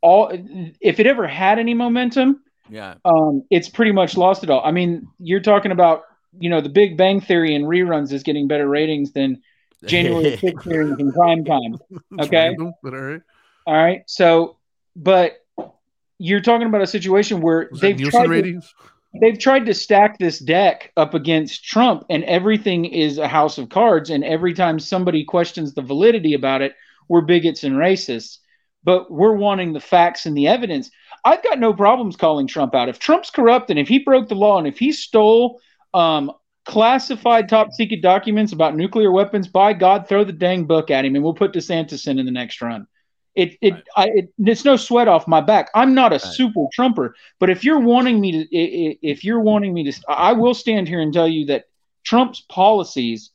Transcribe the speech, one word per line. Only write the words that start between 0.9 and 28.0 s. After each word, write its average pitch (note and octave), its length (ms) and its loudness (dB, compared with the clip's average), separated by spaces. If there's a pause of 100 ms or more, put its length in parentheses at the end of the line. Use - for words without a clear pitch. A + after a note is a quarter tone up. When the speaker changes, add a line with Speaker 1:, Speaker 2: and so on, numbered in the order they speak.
Speaker 1:
it A3 80 4
ever A#3+ 200 2
had F#3+ 320 0
any A#3 160 -2
momentum, B3 680 0 (280)
Speaker 2:
Yeah. G#2+ 240 -16 (100)
Speaker 1:
um, D#3 460 2
it's F3 180 2
pretty A3 240 0
much F#3 240 0
lost F#3 280 2
it D#3+ 60 -4
all. C3 140 2
I D#3 60 0
mean, F3 380 -4 (100)
you're F3+ 220 -2
talking G3+ 320 2
about, E3+ 300 2 (360)
you E3+ 100 -6
know, E3 140 0
The C#3+ 80 -8
Big F3+ 260 2
Bang F#3+ 240 2
Theory E3 340 0
and D3 120 -2
reruns D#3+ 460 -2
is C#3 100 -8
getting D3 260 -4
better D3 200 -2
ratings D3 440 -2
than C3+ 300 -4 (200)
Speaker 2:
<laughs> - 220 -20
Speaker 1:
January E3+ 540 0
sixth F3+ 260 -4
hearings D#3 340 -4
in C#3 140 -2
prime E3 320 2
time. B2 320 -4 (140)
Speaker 3:
<laughs> - 0 - (220)
It's D3+ 160 -4
Speaker 1:
Okay? E3 200 2
Speaker 3:
random, E3 240 -8 (100)
but C3 120 -12
all C3+ 60 -12
right. C#3+ 200 -12 (460)
Speaker 1:
All D#3+ 80 -2
right. E3 320 2
So, E3+ 500 2 (400)
but F3+ 380 2 (840)
you're F#3+ 220 -2
talking A#3 260 0
about G#3+ 160 0
a F#3 40 0
situation F#3+ 560 -2
where E3 280 0
Speaker 3:
Was - 100 -12
that F#3+ 80 0
Speaker 1:
they've G3+ 100 0
Speaker 3:
Nielsen D3 220 2
Speaker 1:
tried B3 40 4
to, - 60 0
Speaker 3:
ratings? F3+ 440 -4 (460)
Speaker 1:
they've A3+ 180 4
tried C4+ 280 2
to G#3 80 0
stack G#3 440 2
this E3 200 -4
deck E3 580 0
up D#3 180 0
against D#3 500 -4
Trump, - 440 0
and D#3+ 160 -4
everything F3+ 600 0
is D3+ 320 -2
a D3+ 100 -4
house D3+ 300 0
of B2 100 -12
cards. F#3 400 2
And D3 160 -4
every E3 300 -4
time E3+ 240 -2
somebody F3 460 -4
questions E3+ 500 -4
the C#3+ 80 -8
validity D#3 500 0
about C3+ 300 -2
it, C#3 120 -6 (340)
we're E3+ 120 4
bigots E3 440 0
and C3+ 120 -2
racists. D#3 640 -4 (460)